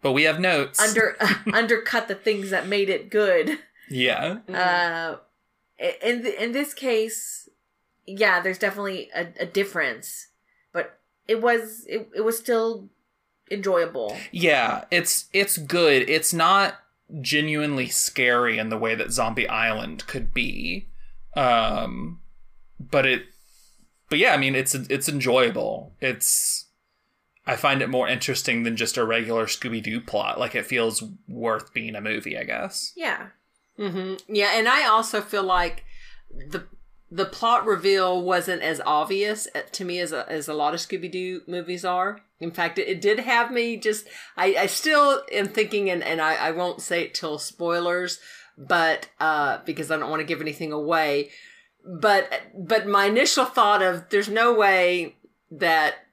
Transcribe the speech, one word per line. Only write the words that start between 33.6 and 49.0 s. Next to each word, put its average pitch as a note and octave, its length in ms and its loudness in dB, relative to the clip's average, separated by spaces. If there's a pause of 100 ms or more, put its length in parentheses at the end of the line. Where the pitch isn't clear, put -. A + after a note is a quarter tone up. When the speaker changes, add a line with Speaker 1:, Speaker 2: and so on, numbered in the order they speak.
Speaker 3:
Mm-hmm. F#3+ 560 -6
Yeah, G3+ 220 2
and A3+ 120 2
I C4+ 200 4
also A3 340 2
feel G3+ 220 -2
like F3 400 0 (480)
the, D3 340 -8 (460)
the F3+ 140 -2
plot A#3 400 2
reveal F#3 560 2
wasn't F3+ 420 0
as D#3 220 -2
obvious, G3 680 0
uh, D3+ 80 -4 (120)
to G3 120 -6
me F3 140 -4
as F3 120 -2
a, C#3+ 200 -6
as D#3 160 -4
a D#3 60 -6
lot D3+ 200 0
of E3+ 60 -6
Scooby-Doo F#3 680 -6
movies F3 380 -6
are. F#3 360 0 (180)
In E3 120 -6
fact, E3+ 280 -2
it, - 80 -2
it F3+ 140 -4
did G#3 180 4
have A#3+ 320 2
me A#3 260 -2
just, G#3+ 300 -2 (280)
I, F#3+ 200 2
I F3+ 100 2
still C#4+ 560 4 (100)
am G3+ 160 0
thinking, G#3+ 420 0
and, F3+ 140 -2
and E3 180 -2
I, D#3 140 2
I D#3 160 0
won't F3 300 -4
say E3+ 220 -2
it - 100 -8
till D3+ 240 -6
spoilers, F3 840 -2 (380)
but, D#3+ 500 2 (120)